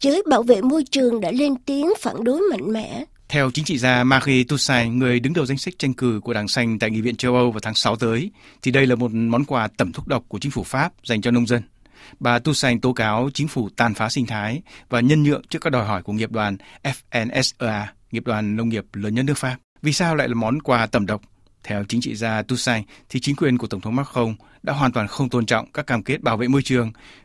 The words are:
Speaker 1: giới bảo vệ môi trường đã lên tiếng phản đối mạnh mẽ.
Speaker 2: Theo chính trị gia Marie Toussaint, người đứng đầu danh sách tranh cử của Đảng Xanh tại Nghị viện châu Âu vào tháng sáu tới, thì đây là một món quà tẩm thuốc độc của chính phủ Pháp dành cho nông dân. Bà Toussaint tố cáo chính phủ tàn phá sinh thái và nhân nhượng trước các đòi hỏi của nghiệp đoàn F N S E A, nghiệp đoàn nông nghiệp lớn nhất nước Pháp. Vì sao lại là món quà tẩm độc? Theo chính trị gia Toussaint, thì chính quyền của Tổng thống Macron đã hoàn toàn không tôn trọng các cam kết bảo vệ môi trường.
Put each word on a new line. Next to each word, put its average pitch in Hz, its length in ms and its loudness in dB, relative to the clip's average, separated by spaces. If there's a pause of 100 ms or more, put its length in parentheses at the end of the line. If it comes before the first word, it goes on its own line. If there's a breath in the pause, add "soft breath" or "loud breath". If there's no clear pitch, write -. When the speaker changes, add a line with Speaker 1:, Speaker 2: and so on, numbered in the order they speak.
Speaker 1:
giới 294 300 2
bảo 233 120 6
vệ 233 200 4
môi 277 220 4
trường 247 360 2
đã 175 100 -2
lên 269 260 2 (100)
tiếng 285 220 0 (120)
phản - 240 -4
đối 269 160 2 (100)
mạnh 202 220 -2
mẽ. 220 320 -6 (240)
Speaker 2:
Theo 139 220 2
chính 151 140 -4
trị 139 140 -2
gia 123 260 2
Marie 131 400 4
Toussaint, 123 500 0
người 123 260 2
đứng 135 120 0
đầu 165 140 0
danh 135 120 -2
sách - 200 -8
tranh 135 160 -2
cử 117 300 0
của 120 80 -4
Đảng 104 160 -2
Xanh 117 300 0
tại 110 120 0
Nghị 110 100 -2
viện 117 160 -2
châu 123 180 0
Âu 123 160 4
vào 107 100 -6
tháng 110 140 -6
sáu 113 220 0
tới, 120 340 0 (320 soft breath)
thì 131 80 0
đây 135 160 4
là 127 80 4
một 117 180 0
món 117 320 2
quà 117 240 -2
tẩm 92 240 -2
thuốc - 140 -12
độc 127 220 -2
của 104 100 -10
chính 143 120 -6
phủ 113 120 -6
Pháp 143 300 -2 (120)
dành 110 160 0
cho 120 100 0
nông 120 160 4
dân. 117 160 0 (580 loud breath)
Bà 120 180 2
Toussaint 120 440 0
tố 127 100 2
cáo 117 420 0
chính 156 140 -4
phủ 113 280 -4
tàn 117 180 2
phá 110 140 -2
sinh 123 180 -2
thái 110 360 -4 (260 loud breath)
và 120 120 2
nhân 147 220 6
nhượng 147 260 2
trước 165 100 -6
các 165 120 -2
đòi 120 160 0
hỏi 98 160 -2
của 101 100 -8
nghiệp 107 200 -4
đoàn 104 240 -2 (260 loud breath)
F 123 420 -4
N 127 180 -2
S - 160 -2
E 123 80 -4
A, 107 260 -4 (200)
nghiệp 113 140 -6
đoàn 107 300 -2
nông 117 120 -2
nghiệp 110 240 -2
lớn 104 220 -4
nhất 127 100 0
nước 143 140 0
Pháp. 127 180 -4 (260)
Vì 151 100 0
sao 165 220 0
lại 135 140 0
là 120 60 -2
món 117 280 0
quà 120 240 2
tẩm 107 200 0
độc? 104 160 -4 (400)
Theo 101 260 -4
chính 117 120 0
trị 117 140 -6
gia 110 280 -2
Toussaint, 120 440 -2 (220 loud breath)
thì 131 120 -4
chính 139 160 -2
quyền 131 220 2
của 117 80 -4
Tổng 101 140 -8
thống 113 160 -4
Macron 123 380 -2 (280 soft breath)
đã - 100 -2
hoàn 139 200 2
toàn 107 140 -2
không 131 220 -4
tôn 120 180 0
trọng 117 260 -2
các 147 140 -6
cam 117 160 -2
kết 147 180 -4
bảo 113 160 0
vệ 123 120 0
môi 135 140 4
trường. 120 300 0 (320 loud breath)